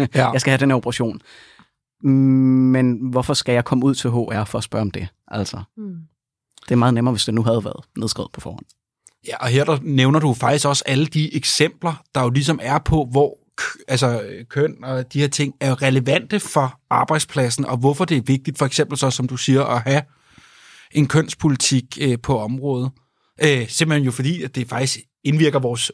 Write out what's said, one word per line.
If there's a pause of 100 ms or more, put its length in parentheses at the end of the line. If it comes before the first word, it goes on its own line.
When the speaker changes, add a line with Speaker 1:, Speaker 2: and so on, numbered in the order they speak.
(160)
Speaker 1:
Ja.
Speaker 2:
jeg
skal
have
den
her
operation." (800)
Men
hvorfor
skal
jeg
komme
ud
til
H
R
for
at
spørge
om
det? (200)
Altså, (160)
Speaker 3:
Mm. (680)
Speaker 2:
det
er
meget
nemmere,
hvis
det
nu
havde
været (120)
nedskrevet
på
forhånd. (640)
Speaker 1:
Ja,
og
her
der
nævner
du
faktisk
også
alle
de
eksempler, (140)
der
jo
ligesom
er
på,
hvor (240)
k-, (100)
altså, (280)
køn
og
de
her
ting
er
jo
relevante
for (100)
arbejdspladsen,
og
hvorfor
det
er
vigtigt,
for
eksempel
så,
som
du
siger,
at
have (880)
en
kønspolitik,
øh,
på
området. (520)
Øh,
simpelthen
jo
fordi,
at
det
faktisk (240)
indvirker
vores